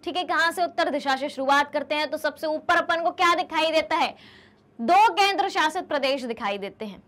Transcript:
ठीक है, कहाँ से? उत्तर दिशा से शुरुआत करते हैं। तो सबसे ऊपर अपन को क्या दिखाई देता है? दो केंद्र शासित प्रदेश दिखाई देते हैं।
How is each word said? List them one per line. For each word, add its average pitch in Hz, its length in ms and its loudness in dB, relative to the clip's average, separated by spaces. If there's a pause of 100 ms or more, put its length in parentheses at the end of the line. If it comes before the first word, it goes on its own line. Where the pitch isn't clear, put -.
ठीक 339 120 -6
है, 359 80 -2
कहाँ 330 280 0
से? 349 120 -2
उत्तर 339 260 -2
दिशा 269 260 -2
से 269 120 -4
शुरुआत 277 440 0
करते 277 220 -4
हैं। 302 160 -2
तो 294 80 -6
सबसे 302 280 -6
ऊपर 311 300 0
अपन 339 260 0
को 339 80 0
क्या 339 240 2
दिखाई 320 360 -2
देता 311 260 0
है? 262 200 -2 (640)
दो 381 320 6
केंद्र 392 360 2
शासित 330 400 -2
प्रदेश 269 340 0
दिखाई 226 360 -6
देते 196 260 -10
हैं। 196 240 -14